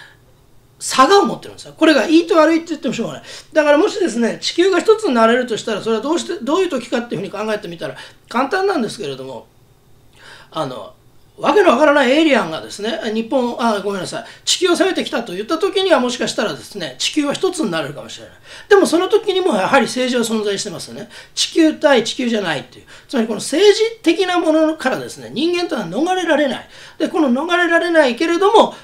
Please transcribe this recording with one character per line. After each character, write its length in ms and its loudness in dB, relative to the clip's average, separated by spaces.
差 240 4
が 120 6
を 80 4
持 80 -2
っ 40 -8
て 60 -16
る 60 -16
ん 60 -18
で 40 -18
す 60 -20
よ。 100 -18
こ 80 2
れ 80 4
が 140 2
い 140 4
い 60 0
と 120 4
悪 160 6
い 20 4
っ 40 -2
て 80 -10
言 100 -6
っ 20 -20
て 80 -6
も 60 -2
し 80 -4
ょ 20 -6
う 40 -6
が 40 -10
な 60 -12
い。 40 -18
だ 120 4
か 80 4
ら 40 6
も 140 4
し 100 -6
で 80 0
す 100 -4
ね、 220 -2
地 140 -6
球 160 2
が 100 2
一 160 4
つ 80 -4
に 100 0
な 120 6
れ 100 4
る 100 -2
と 120 -4
し 60 -12
た 100 -4
ら、 80 -6
そ 80 -4
れ 60 0
は 40 -4
ど 120 -2
う 60 0
し 80 -8
て、 160 -8
ど 140 0
う 40 2
い 80 0
う 20 -
時 180 -4
か 120 -2
っ 60 -6
て 100 -8
い 20 -6
う 20 -6
ふ 40 -6
う 20 -8
に 40 -12
考 220 -6
え 60 -2
て 100 -14
み 80 -12
た 100 -10
ら、 100 -10
簡 180 0
単 180 -2
な 120 0
ん 20 0
で 80 -2
す 80 -12
け 100 -8
れ 80 -8
ど 100 -12
も、 220 -14
あ 140 -4
の、 300 -10
わ 140 2
け 80 6
の 80 2
わ 80 2
か 80 4
ら 60 6
な 120 2
い 80 2
エ 100 4
イ 40 4
リ 100 4
ア 80 0
ン 60 -8
が 100 -8
で 100 -14
す 100 -14
ね、 200 -6
日 160 -4
本、 280 -2
あ、 220 0
ご 120 -4
め 60 -6
ん 20 -6
な 60 -8
さ 140 -8
い、 40 -12
地 140 -2
球 100 2
を 40 2
攻 180 2
め 40 -2
て 100 -4
き 60 -10
た 120 -4
と 100 -12
言 100 -6
っ 40 -14
た 120 -2
時 240 0
に 80 0
は、 80 6
も 120 0
し 80 -6
か 100 -2
し 60 -6
た 100 -2
ら 80 -4
で 60 -10
す 180 -18
ね、 220 -10
地 140 -4
球 140 0
は 60 0
一 180 -2
つ 100 -4
に 100 -2
な 120 -2
れ 60 -8
る 60 -12
か 80 -14
も 60 -16
し 120 -16
れ 60 -18
な 40 -20
い。 40 -20
で 80 6
も 100 6
そ 120 2
の 100 0
時 240 0
に 80 0
も 140 0
や 120 0
は 140 4
り 60 2
政 360 -2
治 100 -4
は 60 0
存 60 -2
在 140 -2
し 60 -8
て 60 -10
ま 80 -12
す 100 -14
よ 60 -16
ね。 140 -12
地 140 -4
球 260 4
対 300 4
地 100 -6
球 140 -4
じ 80 0
ゃ 60 -2
な 140 -2
い 40 -6
っ 40 -12
て 140 -20
い 40 -20
う。 20 -20
つ 60 -8
ま 80 2
り 40 -2
こ 80 -6
の 60 -6
政 340 4
治 280 -2
的 240 2
な 120 0
も 140 2
の 240 2
か 140 -2
ら 80 -2
で 100 -8
す 100 -16
ね、 140 -14
人 240 0
間 100 -2
と 100 -4
は 100 -4
逃 280 -2
れ 100 -2
ら 120 2
れ 100 2
な 140 -4
い。 80 -20
で、 100 0
こ 120 -2
の 100 2
逃 260 0
れ 120 2
ら 100 4
れ 120 0
な 160 4
い 100 -2
け 100 -2
れ 120 0
ど 140 4
も、 320 6